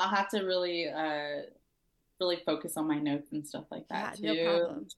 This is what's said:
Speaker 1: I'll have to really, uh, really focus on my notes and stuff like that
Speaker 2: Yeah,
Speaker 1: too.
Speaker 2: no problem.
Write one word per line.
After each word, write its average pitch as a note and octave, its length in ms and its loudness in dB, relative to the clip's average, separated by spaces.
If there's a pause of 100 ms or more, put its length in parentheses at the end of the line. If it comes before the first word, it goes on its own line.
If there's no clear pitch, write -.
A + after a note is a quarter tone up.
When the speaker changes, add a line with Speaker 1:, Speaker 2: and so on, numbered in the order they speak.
Speaker 1:
I'll F#3+ 80 4
have G3 220 2
to G#3 120 2
really, F3 460 2
uh, D3 540 -2 (800)
really F3 240 2
focus D#3 320 -2
on D#3 120 0
my D3 100 2
notes C#3+ 320 0
and D3+ 160 -4
stuff - 240 -10
like - 180 -10
that - 300 -4
Speaker 2:
Yeah, - 140 0
Speaker 1:
too. E3 120 2
Speaker 2:
no E3+ 140 4
problem. - 400 0